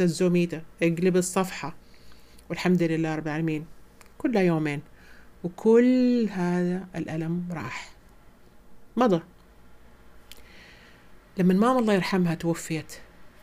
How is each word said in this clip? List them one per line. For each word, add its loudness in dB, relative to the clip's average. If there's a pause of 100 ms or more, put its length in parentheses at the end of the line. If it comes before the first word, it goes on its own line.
الزوميتا، 0 (220)
اقلب 2
الصفحة." -2 (720)
والحمد 0
لله 0
رب -8
العالمين -4 (520)
كل -2
يومين 2 (640)
وكل 4
هذا -2
الألم -6
راح، -10 (1080)
مضى. 4 (2250)
لما 4
ماما 4
الله 2
يرحمها 0
توفيت -6 (500)